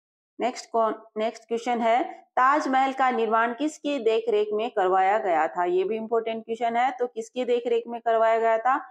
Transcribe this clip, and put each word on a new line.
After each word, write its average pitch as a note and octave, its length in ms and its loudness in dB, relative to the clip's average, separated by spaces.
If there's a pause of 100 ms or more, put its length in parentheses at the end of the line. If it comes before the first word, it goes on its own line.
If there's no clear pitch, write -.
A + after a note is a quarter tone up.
(380)
नेक्स्ट A#3+ 320 -6
कौन, A3+ 240 0 (220)
नेक्स्ट A3 320 -6
क्वेश्चन A#3 320 -2
है, A#3 220 2 (340)
ताजमहल C4+ 560 2
का C4 180 0
निर्माण A3+ 440 0
किसकी C#4+ 460 -4
देखरेख A3 520 2
में G#3+ 180 -2
करवाया F#3+ 500 2
गया E3 280 2
था? F3 180 -2
ये F3+ 180 2
भी G#3 120 -4
इंपॉर्टेंट A3+ 480 -2
क्वेश्चन A#3 320 -4
है। B3 160 2
तो B3 140 -4
किसकी B3 400 -6
देखरेख A#3+ 400 0
में A#3 140 -10
करवाया A3+ 380 2
गया A3+ 200 2
था? B3 180 2 (140)